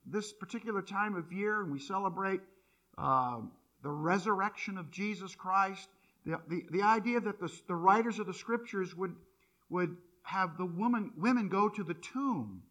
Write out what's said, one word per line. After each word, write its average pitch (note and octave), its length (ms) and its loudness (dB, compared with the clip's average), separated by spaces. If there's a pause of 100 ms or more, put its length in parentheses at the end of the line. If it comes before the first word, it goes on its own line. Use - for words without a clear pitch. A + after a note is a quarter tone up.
this G3+ 260 -4
particular G#3+ 500 -4
time G3+ 340 -2
of E3+ 160 -6
year G#3 300 0
and E3+ 100 -2
we C#3 80 -4
celebrate, F#3+ 640 0 (560)
uh, B2+ 420 2 (440)
the C#3+ 60 -4
resurrection F#3+ 880 0
of D#3 140 -10
Jesus F#3+ 440 -6
Christ, F#3+ 520 2 (380)
the, D#3+ 240 -4
the, E3+ 220 -2
the F#3 100 2
idea A3+ 400 4
that G3+ 180 -4
the, E3+ 100 -4 (180)
the F3+ 80 -2
writers G3+ 440 6
of G#3 60 -2
the F3+ 80 -6
Scriptures G3+ 640 -4
would, F3+ 200 -4 (540)
would F3 260 0 (280)
have F#3 340 -2
the F#3 80 -2
woman, G#3 500 0
women A3 320 2
go G3 220 4
to G#3+ 140 -4
the E3 100 -4
tomb D#3+ 760 -4